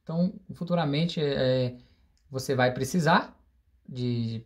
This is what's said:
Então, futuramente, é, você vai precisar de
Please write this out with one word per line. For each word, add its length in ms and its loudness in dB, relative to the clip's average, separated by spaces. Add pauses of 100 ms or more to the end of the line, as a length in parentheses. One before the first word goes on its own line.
Então, 300 0 (200)
futuramente, 680 -2
é, 540 2 (560)
você 240 -4
vai 180 4
precisar 640 2 (500)
de 580 -4